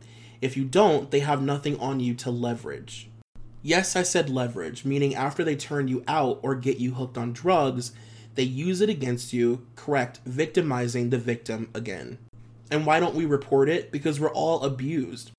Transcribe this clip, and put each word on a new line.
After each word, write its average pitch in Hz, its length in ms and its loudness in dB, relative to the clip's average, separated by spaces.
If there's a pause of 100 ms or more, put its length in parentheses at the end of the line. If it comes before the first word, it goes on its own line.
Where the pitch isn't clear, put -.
(420)
If 131 160 -2
you 135 80 0
don't, 156 440 4
they 143 100 2
have 143 200 2
nothing 143 400 -2
on 131 200 -2
you 123 160 0
to 123 140 -6
leverage." 120 800 -6 (540)
Yes, 175 340 2
I 185 60 4
said 170 260 2
leverage, 120 560 -4
meaning 139 300 2
after 143 280 -2
they 156 140 0
turn 143 320 -2
you 127 180 -2
out 143 360 2
or 131 120 0
get 123 260 -2
you 123 120 0
hooked 123 240 -6
on 120 160 -4
drugs, 135 600 2 (440)
they 131 80 2
use 156 360 -2
it 214 80 6
against 131 440 -2
you, 120 420 2
correct, 135 500 -2
victimizing 127 840 0
the 127 80 2
victim 113 560 -4
again. 95 420 -8 (540)
And 151 160 0
why 160 140 4
don't 170 160 0
we 160 100 0
report 139 420 4
it? 170 220 0
Because 147 300 -2
we're 151 120 2
all 151 300 2
abused. 131 760 -4